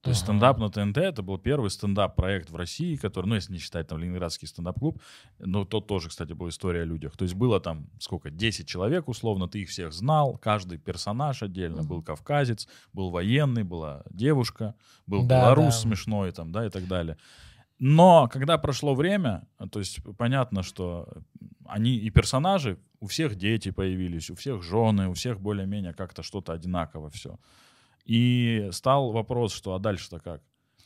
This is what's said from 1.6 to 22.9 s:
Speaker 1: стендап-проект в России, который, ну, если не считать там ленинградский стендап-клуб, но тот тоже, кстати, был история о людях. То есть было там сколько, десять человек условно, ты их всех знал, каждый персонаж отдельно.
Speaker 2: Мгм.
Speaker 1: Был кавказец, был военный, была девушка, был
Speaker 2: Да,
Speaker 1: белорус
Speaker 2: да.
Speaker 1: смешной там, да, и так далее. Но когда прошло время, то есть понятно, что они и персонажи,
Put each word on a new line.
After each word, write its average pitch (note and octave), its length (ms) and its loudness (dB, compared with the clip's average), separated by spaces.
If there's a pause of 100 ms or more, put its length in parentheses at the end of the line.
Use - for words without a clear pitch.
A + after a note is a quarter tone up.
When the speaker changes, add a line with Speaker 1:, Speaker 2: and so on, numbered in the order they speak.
Speaker 1:
стендап-проект F#2+ 800 0
в E2 60 -16
России, D3 400 -6
который, F#2+ 320 -4
ну, A2+ 80 2
если G2 180 -4
не E2 60 -10
считать - 280 -8
там D#2+ 120 -8
ленинградский F2+ 480 -6
стендап-клуб, A#2+ 520 -6 (380)
но G2 260 -2
тот G#2 220 -4
тоже, E2+ 240 -4
кстати, E2 240 -10
был F2 160 -8
история F2 320 -4
о E2 40 -4
людях. D#2+ 300 -8
То - 80 -4
есть F2+ 120 -2
было G#2+ 240 2
там D#2+ 280 -8 (120)
сколько, D#2 320 -10
десять F#2 360 -4
человек B2 400 -2
условно, G#2 400 -2
ты G#2 140 -8
их F2+ 80 -10
всех E2 240 -10
знал, C#3 480 0
каждый F#2 380 -2
персонаж A#2+ 640 -4
отдельно. F2 400 -6
Speaker 2:
Мгм. D2+ 40 -4
Speaker 1:
Был E2+ 140 -6
кавказец, A#2+ 680 -2 (260)
был F#2+ 180 -4
военный, A#2 520 2
была D#2+ 460 -8
девушка, A2+ 640 0 (320)
был B2 180 0
Speaker 2:
Да, B2+ 160 6
Speaker 1:
белорус C3+ 360 8
Speaker 2:
да. - 60 -4
Speaker 1:
смешной G#2 500 -2
там, E2 200 -10
да, A2 140 -2
и G2+ 60 -2
так F#2 160 -6
далее. E2+ 300 -2 (600)
Но D#3 560 10
когда D3+ 240 2
прошло D3 380 0
время, D#3+ 520 0 (240)
то - 60 -6
есть G2 220 -6 (180)
понятно, A#2+ 460 0
что F2 440 -8 (600)
они A2+ 280 0
и G#2+ 140 -4
персонажи, C#3 680 2 (200)